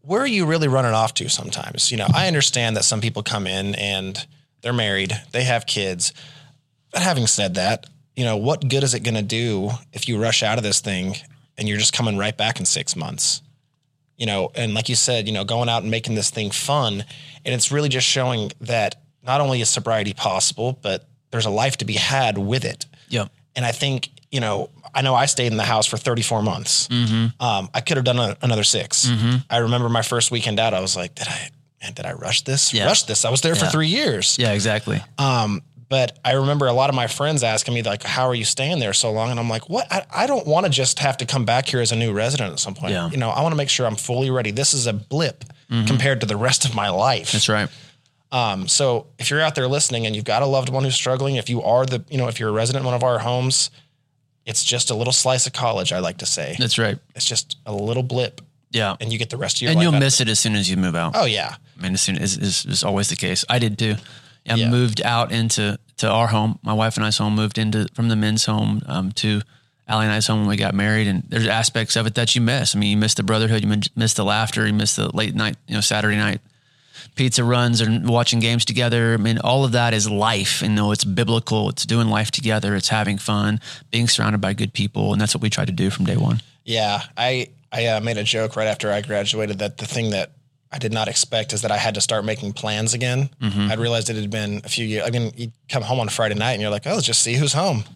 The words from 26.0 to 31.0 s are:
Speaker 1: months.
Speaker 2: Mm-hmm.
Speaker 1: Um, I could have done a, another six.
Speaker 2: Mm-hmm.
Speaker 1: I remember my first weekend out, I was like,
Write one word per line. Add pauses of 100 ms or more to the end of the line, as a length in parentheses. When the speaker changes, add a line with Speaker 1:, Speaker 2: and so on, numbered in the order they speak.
Speaker 1:
months.
Speaker 2:
Mm-hmm.
Speaker 1:
Um,
I
could
have
done
a,
another
six.
Speaker 2:
Mm-hmm. (140)
Speaker 1:
I
remember
my
first
weekend
out,
I
was
like,